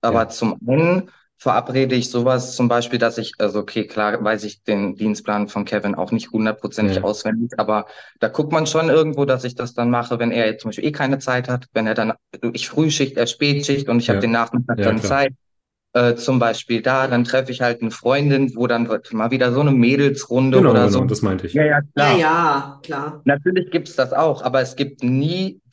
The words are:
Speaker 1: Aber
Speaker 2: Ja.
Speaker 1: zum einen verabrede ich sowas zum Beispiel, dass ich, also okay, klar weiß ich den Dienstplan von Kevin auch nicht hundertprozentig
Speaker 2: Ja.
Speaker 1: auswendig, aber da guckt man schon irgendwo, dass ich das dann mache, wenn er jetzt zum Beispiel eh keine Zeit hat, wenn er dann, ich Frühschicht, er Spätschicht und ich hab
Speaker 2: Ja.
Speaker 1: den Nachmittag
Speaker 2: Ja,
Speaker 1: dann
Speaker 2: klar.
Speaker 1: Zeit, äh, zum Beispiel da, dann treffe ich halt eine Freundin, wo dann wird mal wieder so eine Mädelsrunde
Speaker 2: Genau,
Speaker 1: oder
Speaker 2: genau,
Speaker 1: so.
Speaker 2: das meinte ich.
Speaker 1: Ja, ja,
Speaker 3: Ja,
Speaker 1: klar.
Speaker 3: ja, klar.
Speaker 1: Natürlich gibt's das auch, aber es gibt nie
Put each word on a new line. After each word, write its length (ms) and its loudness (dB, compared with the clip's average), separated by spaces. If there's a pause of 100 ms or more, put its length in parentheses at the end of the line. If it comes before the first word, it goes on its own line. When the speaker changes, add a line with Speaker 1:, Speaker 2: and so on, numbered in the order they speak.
Speaker 1:
Aber 220 2
Speaker 2:
Ja. 60 -6
Speaker 1:
zum 280 -4 (100)
einen 420 2 (280)
verabrede 580 0
ich 140 0
sowas 460 0
zum 120 2
Beispiel, 320 0
dass 200 0
ich, 200 -8
also 200 -2
okay, 260 -4
klar 380 -2
weiß 200 -2
ich 200 -14
den 320 -2
Dienstplan 520 -2
von 180 -6
Kevin 300 -2
auch 160 -6
nicht 200 -4
hundertprozentig 680 -2
Speaker 2:
Ja. 60 0
Speaker 1:
auswendig, 540 -2
aber 280 0 (340)
da 80 2
guckt 240 -4
man 140 2
schon 240 0
irgendwo, 360 2
dass 180 0
ich 120 -6
das 200 -8
dann 160 0
mache, 260 -2
wenn 140 -2
er 160 2
jetzt 140 -4
zum 80 -8
Beispiel 160 -4
eh 60 0
keine 280 -2
Zeit 280 -2
hat, 260 -4
wenn 120 0
er 80 0
dann, 200 -2 (400)
ich 160 -8
Frühschicht, 480 -2
er 100 2
Spätschicht 600 -2
und 120 2
ich 100 0
hab 60 2
Speaker 2:
Ja. 60 0
Speaker 1:
den 100 0
Nachmittag 460 -2
Speaker 2:
Ja, 60 0
Speaker 1:
dann 160 2
Speaker 2:
klar. 100 -2
Speaker 1:
Zeit, 240 0 (600)
äh, 220 4
zum 240 0
Beispiel 420 0
da, 260 2
dann 160 2
treffe 280 0
ich 100 -8
halt 200 0
eine 100 -4
Freundin, 640 2
wo 120 0
dann 220 0
wird 240 -4
mal 180 -2
wieder 220 2
so 80 2
eine 100 4
Mädelsrunde 840 4
Speaker 2:
Genau, 120 8
Speaker 1:
oder 200 4
Speaker 2:
genau, 0 -
Speaker 1:
so. 160 2
Speaker 2:
das 160 -2
meinte 260 -2
ich. 60 -8
Speaker 1:
Ja, 120 2
ja, 140 2 (160)
Speaker 3:
Ja, 160 4
Speaker 1:
klar. 80 4
Speaker 3:
ja, 640 0
klar. 420 -10
Speaker 1:
Natürlich 460 0
gibt's 240 -6
das 180 0
auch, 280 0
aber 200 0
es 160 -6
gibt 260 -6
nie 560 -2 (140)